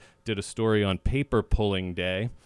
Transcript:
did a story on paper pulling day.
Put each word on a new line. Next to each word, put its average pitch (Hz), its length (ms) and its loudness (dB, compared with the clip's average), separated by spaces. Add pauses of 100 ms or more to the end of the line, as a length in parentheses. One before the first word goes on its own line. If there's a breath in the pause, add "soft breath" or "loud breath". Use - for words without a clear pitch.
(240 loud breath)
did 104 160 -4
a 98 40 -6
story 110 380 2
on 95 160 0
paper 127 460 0
pulling 95 500 0
day. 92 360 -2 (160 loud breath)